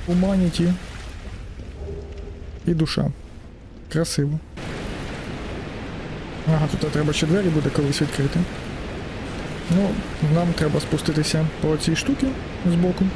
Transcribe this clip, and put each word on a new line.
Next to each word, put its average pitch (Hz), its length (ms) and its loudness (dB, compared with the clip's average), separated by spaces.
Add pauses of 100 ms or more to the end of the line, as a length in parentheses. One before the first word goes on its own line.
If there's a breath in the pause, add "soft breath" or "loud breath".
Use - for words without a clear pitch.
Уманіті. 180 640 4 (1900)
І 170 80 4
душа. 151 360 2 (840)
Красиво. 156 460 2 (2250)
Ага, 151 140 4 (120)
тут 151 100 0
треба 151 220 2
ще 160 140 2
двері 185 220 4
буде 151 220 4
колись 143 320 2
відкрити. 143 380 2 (1400)
Ну, 196 120 6 (460)
нам 175 180 4
треба 151 280 2
спуститися 156 680 2 (140)
по 156 160 4
цій 151 200 2
штуці 277 300 2 (460)
збоку. 180 320 4 (120)